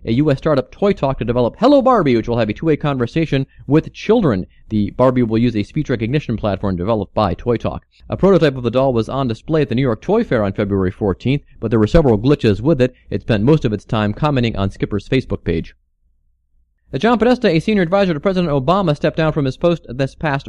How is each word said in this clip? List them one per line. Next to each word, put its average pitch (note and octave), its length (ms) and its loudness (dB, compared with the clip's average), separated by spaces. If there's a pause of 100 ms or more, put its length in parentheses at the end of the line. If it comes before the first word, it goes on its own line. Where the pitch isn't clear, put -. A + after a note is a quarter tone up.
a A2+ 80 -2
U D3 160 2
S C3 80 2
startup - 340 -2
Toy G3 220 0
Talk C3+ 240 -4
to - 80 -6
develop A#2 320 0
Hello C4+ 240 4
Barbie, G#3 340 2
which A2+ 120 0
will A#2 100 0
have A2+ 100 2
a G#2+ 60 -2
two-way D#3+ 240 -2
conversation C#3 680 -2 (180)
with D3+ 260 0
children. D#3+ 540 0 (240)
The G#2 220 -2
Barbie B2+ 320 2
will A2+ 160 0
use A#2+ 160 0
a G#2 80 0
speech D3 260 -6
recognition A#2+ 480 -4
platform G2 380 -4
developed G2 400 -4
by G2+ 180 0
Toy A#2 240 -4
Talk. - 300 -8 (200)
A - 80 -6
prototype D#3+ 400 4
of B2+ 80 -8
the A#2+ 80 -2
doll C3 220 2
was A2+ 160 -2
on C3 180 -4
display D3+ 360 -2
at B2+ 60 -2
the A#2 60 -2
New B2+ 60 0
York A#2+ 220 -2
Toy A3 200 0
Fair A2+ 200 0
on G2 100 -2
February G2 380 0
fourteenth, A#2 500 -2 (180)
but A2 120 -6
there A#2 80 4
were G#2+ 80 4
several B2+ 320 4
glitches A2+ 420 2
with C#3+ 180 0
it. B2 140 0 (160)
It G2+ 120 -6
spent G#2 220 0
most D3 220 4
of A2+ 80 -2
its G2+ 100 -8
time G#2+ 300 -2
commenting B2+ 420 -2
on G2 140 -2
Skipper's - 400 -6
Facebook C3 340 -4
page. E2 320 -4 (1200)
As C3+ 80 -6
John A3+ 180 2
Podesta, A#3+ 300 2
a E3 100 2
senior G#3 220 0
advisor F3+ 320 2
to D3 80 -4
President F#3 320 0
Obama, D3+ 420 0
stepped - 220 -2
down D#3+ 160 0
from D3+ 100 -2
his C3 140 -4
post E3+ 320 -2
this C3+ 260 -6
past C#3+ 340 -4